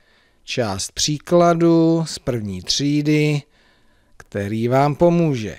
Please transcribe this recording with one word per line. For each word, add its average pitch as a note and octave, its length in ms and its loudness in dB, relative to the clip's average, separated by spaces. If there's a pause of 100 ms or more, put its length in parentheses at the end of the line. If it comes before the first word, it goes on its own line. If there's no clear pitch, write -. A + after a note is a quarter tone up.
(440)
část G2+ 480 -6
příkladu E3 1160 2
z - 120 -12
první G#2 420 -6
třídy, D3 800 0 (760)
který G#2+ 500 -6
vám C3+ 280 2
pomůže. D#3+ 640 0